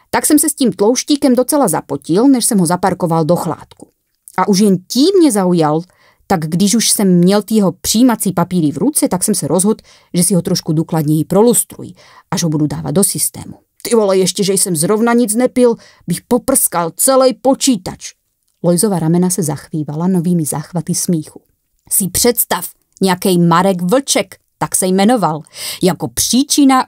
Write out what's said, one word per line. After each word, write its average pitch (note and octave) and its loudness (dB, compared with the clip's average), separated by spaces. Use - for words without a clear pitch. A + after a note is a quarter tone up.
tak - -2
jsem D4+ 2
se D#4+ -2
s - -8
tím A#3 0
tlouštíkem B3+ 0
docela B3+ 0
zapotil, D#3 -2
než B3+ 2
jsem G#3+ 0
ho F3 2
zaparkoval F3 0
do E3+ 2
chládku. - -10
A F#3 0
už F#3+ 2
jen G3 4
tím F4+ 2
mě D#4 4
zaujal, F3 0
tak F#3+ 0
když F3 0
už A3 0
jsem F#3 2
měl F#3+ 4
ty G#3+ -4
jeho G3 2
přijímací A3 0
papíry F3+ 0
v - -6
ruce, C#4 -2
tak F3+ -2
jsem G#3+ -2
se D#3 -6
rozhodl, F#3+ 0
že F3 0
si G3 0
ho E3+ 2
trošku E3+ -4
důkladněji D#3 -2
prolustruji, G3+ 0
až - -4
ho E3+ 0
budu D3+ 0
dávat D3+ -6
do F#3+ 2
systému. - -6
Ty - -2
vole, G3 2
ještě, F#3 0
že F#3+ 0
jsem F#3 -4
zrovna G#3+ 0
nic A#3 0
nepil, B3 2
bych F3 -4
poprskal F3+ -2
celej C4 2
počítač.“ - -2
Lojzova F3 0
ramena F3 0
se F3+ -4
zachvívala D3+ -6
novými F3 0
záchvaty D#3 -6
smíchu. - -6
„Si F#3+ -2
představ, F#3+ -2
nějakej F#3 0
Marek F3 2
Vlček, G#3 -2
tak - -4
se F#3+ -2
jmenoval. F#3 2
Jako F3+ 0
příčina C4+ 2